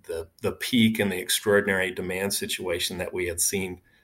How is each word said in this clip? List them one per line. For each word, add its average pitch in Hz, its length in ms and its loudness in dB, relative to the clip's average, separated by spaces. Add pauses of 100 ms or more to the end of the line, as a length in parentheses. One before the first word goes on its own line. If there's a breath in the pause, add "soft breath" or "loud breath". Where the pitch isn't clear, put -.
the, 82 200 -6 (140)
the 95 120 -2
peak 113 440 4
and 101 140 2
the 90 80 -2
extraordinary 98 720 2
demand 92 420 -4
situation 90 640 -4
that 90 160 -4
we 90 140 -2
had 85 120 -4
seen 92 420 -2 (220)